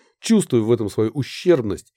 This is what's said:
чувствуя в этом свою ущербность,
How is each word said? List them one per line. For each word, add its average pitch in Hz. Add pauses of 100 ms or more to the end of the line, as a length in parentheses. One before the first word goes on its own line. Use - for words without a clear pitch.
(180)
чувствуя 180
в 110
этом 113
свою 110
ущербность, 127